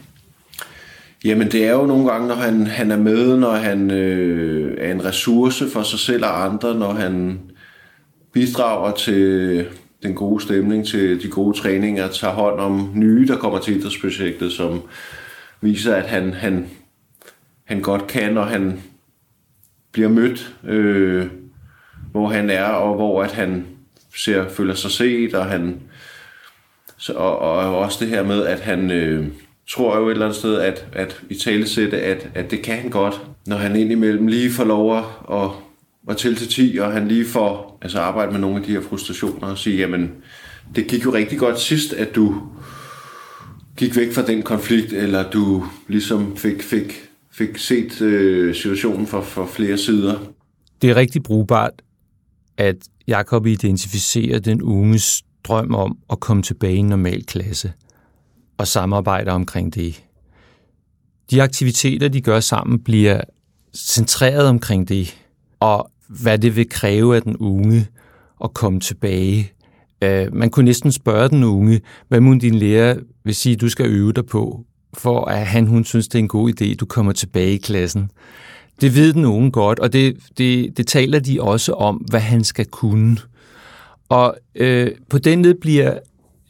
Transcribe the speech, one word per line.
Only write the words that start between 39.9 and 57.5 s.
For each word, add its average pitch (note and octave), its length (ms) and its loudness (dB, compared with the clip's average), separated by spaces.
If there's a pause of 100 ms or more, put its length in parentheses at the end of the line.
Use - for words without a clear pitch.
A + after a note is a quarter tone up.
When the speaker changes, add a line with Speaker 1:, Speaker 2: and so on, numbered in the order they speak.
Speaker 1:
det A2 100 -2
gik A#2+ 180 -4
jo B2+ 100 2
rigtig A2 240 -2
godt A#2+ 220 0
sidst, D3+ 320 -2
at A2 220 -6
du G#2 260 2 (1400)
gik A#2+ 200 -2
væk A#2 160 2
fra C3 140 -2
den A2 160 0
konflikt, G#2+ 500 -2
eller G2 380 -2
du G2 340 0 (240)
ligesom G2+ 480 -2
fik, G2+ 260 -4
fik, - 460 -6 (240)
fik G#2+ 260 -6
set, A#2 440 -2
øh, F#2+ 520 2
situationen G2 520 -4
fra, G#2 140 -6
fra F#2 260 -8
flere G2+ 320 -2
sider." G2+ 360 0 (680)
Speaker 2:
Det B2 80 6
er A#2 60 4
rigtig B2+ 260 2
brugbart, G#2+ 500 0 (840)
at G2 180 0 (320)
Jakob G#2+ 380 0
identificerer G2+ 920 0
den A2 240 0
unges G#2+ 600 2 (220)
drøm A2+ 300 0
om G2+ 240 -2 (120)
at A2 100 -4
komme G2+ 220 0
tilbage - 320 -2
i F#2+ 40 2
en G2+ 80 2
normal F#2+ 380 0
klasse G2 480 -6 (840)